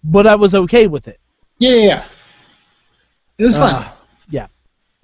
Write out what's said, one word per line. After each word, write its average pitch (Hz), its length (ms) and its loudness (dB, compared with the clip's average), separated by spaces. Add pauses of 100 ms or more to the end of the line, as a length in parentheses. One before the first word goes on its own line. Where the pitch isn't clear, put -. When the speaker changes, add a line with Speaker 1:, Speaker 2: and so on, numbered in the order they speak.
Speaker 1:
but 196 240 0
I 214 80 6
was 202 220 0
okay 196 320 0
with 147 180 -10
it. 104 140 -20 (380)
Speaker 2:
Yeah, 247 160 0
yeah, 220 120 2
yeah. 165 180 -2 (1300)
It 208 60 -2
was 240 120 0
fun. 185 200 0
Speaker 1:
Uh, 113 160 -14 (380)
yeah. 123 180 -12 (560)